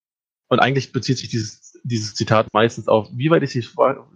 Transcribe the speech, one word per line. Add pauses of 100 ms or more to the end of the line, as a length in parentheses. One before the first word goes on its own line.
(500)
Und
eigentlich
bezieht
sich
dieses,
dieses
Zitat
meistens
auf,
„Wie
weit
ist
die
Schwa-,